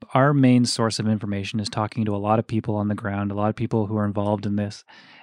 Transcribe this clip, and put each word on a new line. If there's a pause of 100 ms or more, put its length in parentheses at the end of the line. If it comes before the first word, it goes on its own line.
(140)
our
main
source
of
information
is
talking
to
a
lot
of
people
on
the
ground,
a
lot
of
people
who
are
involved
in
this, (400)